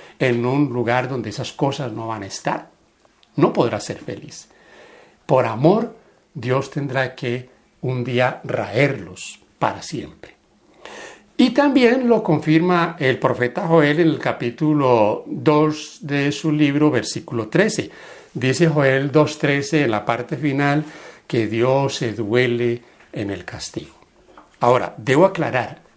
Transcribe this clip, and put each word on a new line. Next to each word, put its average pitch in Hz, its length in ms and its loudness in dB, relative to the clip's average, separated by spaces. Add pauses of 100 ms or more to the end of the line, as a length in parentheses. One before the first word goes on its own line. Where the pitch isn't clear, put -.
(180)
en 120 260 0
un 139 240 2
lugar 120 400 -2
donde 117 220 -6
esas 117 220 -8
cosas 135 400 -4
no 113 160 -10
van 107 160 -8
a - 20 -12
estar? - 440 -8 (680)
No 165 160 2
podrá 110 280 0
ser - 180 -10
feliz. - 500 -14 (800)
Por 127 200 2
amor, 165 500 2 (380)
Dios 127 360 -2
tendrá 131 440 -4
que 123 360 -6 (300)
un 127 240 -4
día 123 400 0
raerlos 101 960 -4 (180)
para 98 240 -4
siempre. - 540 -14 (1000)
Y 247 140 4
también 262 580 4
lo 226 160 4
confirma 170 760 2
el 131 220 0
profeta 123 480 0
Joel 156 320 4
en 165 80 6
el 143 100 0
capítulo 123 1120 2
dos 151 720 0
de 143 320 -2
su 156 180 -4
libro, 147 400 4
versículo 113 560 -4
trece. 180 460 0 (420)
Dice 131 320 2
Joel 139 460 2
dos 147 260 2
trece 143 460 0
en 113 80 0
la 104 120 -2
parte 120 320 -4
final 143 480 0 (440)
que 113 180 0
Dios 131 480 0
se 117 180 -4
duele 120 680 -2 (300)
en 101 180 -6
el 90 140 -10
castigo. - 500 -12 (640)
Ahora, 120 400 2
debo 131 280 4
aclarar, 127 560 -4 (140)